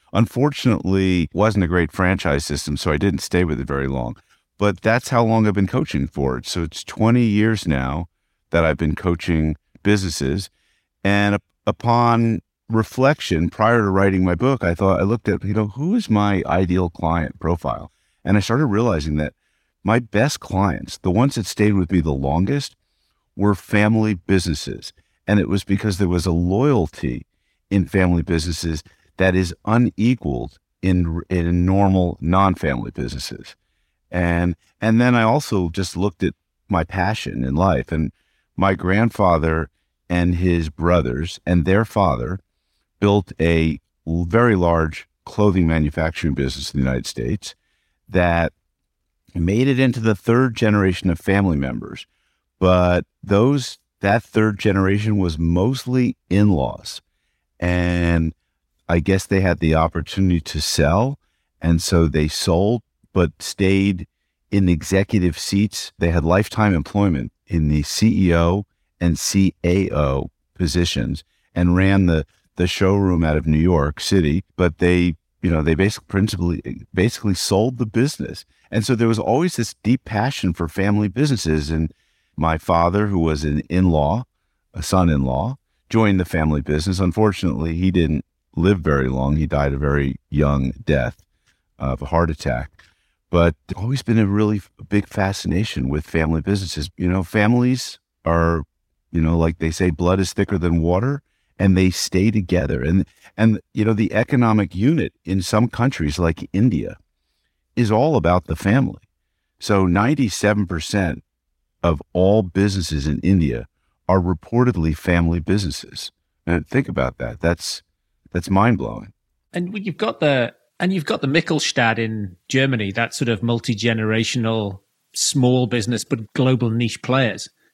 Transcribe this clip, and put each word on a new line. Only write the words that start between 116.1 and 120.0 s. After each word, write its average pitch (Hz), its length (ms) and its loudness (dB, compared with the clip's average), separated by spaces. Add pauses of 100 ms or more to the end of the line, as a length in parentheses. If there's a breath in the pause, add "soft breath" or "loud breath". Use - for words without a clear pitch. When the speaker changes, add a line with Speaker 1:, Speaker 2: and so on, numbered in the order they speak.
Speaker 1:
And 82 200 -2
think - 220 -2
about 65 300 -4
that. 58 220 -10
That's, - 420 -4 (500)
that's 87 180 -6
mind-blowing. 92 640 0 (400)
Speaker 2:
And 190 340 -8
you've 165 100 -6
got - 240 -4